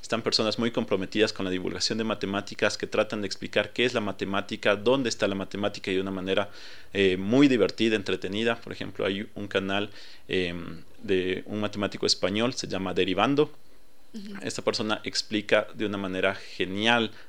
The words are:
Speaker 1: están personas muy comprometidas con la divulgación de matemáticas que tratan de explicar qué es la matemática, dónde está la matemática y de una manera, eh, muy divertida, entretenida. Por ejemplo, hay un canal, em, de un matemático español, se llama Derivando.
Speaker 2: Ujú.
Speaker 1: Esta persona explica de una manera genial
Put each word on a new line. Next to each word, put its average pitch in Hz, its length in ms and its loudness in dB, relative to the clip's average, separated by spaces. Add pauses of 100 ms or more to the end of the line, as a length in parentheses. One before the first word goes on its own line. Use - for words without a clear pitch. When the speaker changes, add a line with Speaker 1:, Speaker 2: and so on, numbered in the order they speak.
Speaker 1:
están 113 220 -2
personas 110 380 2
muy 117 100 2
comprometidas 107 600 2
con - 120 -4
la 92 60 0
divulgación 92 480 0
de 113 60 0
matemáticas 101 760 0
que 101 80 -4
tratan 107 360 2
de 98 40 -2
explicar - 460 -2
qué 117 120 2
es 123 100 2
la 120 60 0
matemática, 101 760 0
dónde 120 320 4
está - 180 0
la 98 80 0
matemática 98 560 -4
y 92 60 2
de 95 60 2
una 95 100 -4
manera, 95 380 0 (420)
eh, 95 240 6
muy 117 320 6
divertida, 110 480 4
entretenida. 98 640 -2
Por 104 120 -10
ejemplo, 101 320 -6
hay 98 300 -2
un 104 140 -8
canal, 98 420 0 (380)
em, 87 560 -4 (180)
de 92 440 0
un 107 140 -4
matemático 101 460 -2
español, 107 480 2
se - 140 -6
llama 92 260 -2
Derivando. 101 580 2 (640)
Speaker 2:
Ujú. 208 280 -10
Speaker 1:
Esta - 180 -6
persona 107 440 0
explica 107 680 2
de 113 140 -2
una 101 100 -2
manera 95 380 0
genial 104 760 0 (180)